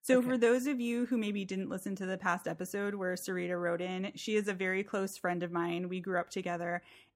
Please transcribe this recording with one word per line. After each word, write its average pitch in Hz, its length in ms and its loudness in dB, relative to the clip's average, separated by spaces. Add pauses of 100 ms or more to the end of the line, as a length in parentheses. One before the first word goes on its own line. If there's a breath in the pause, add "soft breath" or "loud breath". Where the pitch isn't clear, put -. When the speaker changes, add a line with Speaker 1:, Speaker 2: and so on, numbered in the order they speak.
Speaker 1:
So 254 120 8
Speaker 2:
Okay. 247 140 4
Speaker 1:
for 262 60 4
those 247 300 6
of 262 140 0
you 240 240 2
who 247 120 0
maybe 202 280 0
didn't 190 240 -4
listen 190 260 -4
to 190 100 -6
the 185 120 -2
past 185 280 0
episode 202 480 -2
where 185 220 -2
Sarita 180 420 -2
wrote 175 220 0
in, 185 360 -4
she 214 200 -2
is 208 140 2
a 196 40 -2
very 185 300 0
close 190 320 -2
friend 175 280 0
of 170 100 -4
mine. 170 340 0
We 185 140 -4
grew 180 180 0
up - 100 -4
together, 175 520 -2 (340 loud breath)